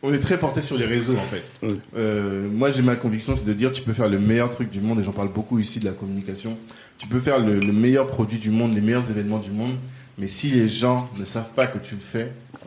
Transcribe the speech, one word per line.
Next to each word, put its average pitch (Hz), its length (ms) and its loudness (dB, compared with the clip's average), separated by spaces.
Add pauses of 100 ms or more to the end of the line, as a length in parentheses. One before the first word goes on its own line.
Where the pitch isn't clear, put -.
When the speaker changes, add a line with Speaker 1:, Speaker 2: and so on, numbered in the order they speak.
Speaker 1:
on 139 100 2
est 143 60 4
très 175 180 2
porté 151 240 0
sur 147 160 -4
les 120 80 2
réseaux, 120 320 2
en 98 60 0
fait. 90 200 -6 (200)
Speaker 2:
Oui. 104 180 -2 (160)
Speaker 1:
Euh, 101 540 0
moi, 123 220 2
j'ai 131 100 2
ma 123 140 4
conviction, 113 400 -2
c'est 104 100 -2
de 107 80 2
dire, 123 180 2
tu - 100 -6
peux 113 120 -2
faire 107 140 2
le 98 100 2
meilleur 117 320 4
truc 120 180 -4
du 98 120 -6
monde, 110 200 0
et 98 40 0
j'en 98 80 -4
parle 101 200 -2
beaucoup 107 280 -2
ici 107 180 -2
de 110 80 -4
la 92 60 -2
communication. 98 680 -8 (400)
Tu - 80 -12
peux 120 140 0
faire 135 180 2
le, 107 220 4
le 101 120 2
meilleur 127 360 4
produit 113 300 -2
du 107 120 -2
monde, 113 240 2
les 104 80 2
meilleurs 120 280 2
événements 104 280 -2
du 98 140 -6
monde, 120 240 -4 (420)
mais 98 100 -6
si 143 220 -2
les 117 180 6
gens 123 400 0 (100)
ne 101 60 -6
savent 110 300 -8
pas 127 140 2
que 107 100 -6
tu - 160 -10
le 98 80 -10
fais, 120 300 -6 (340)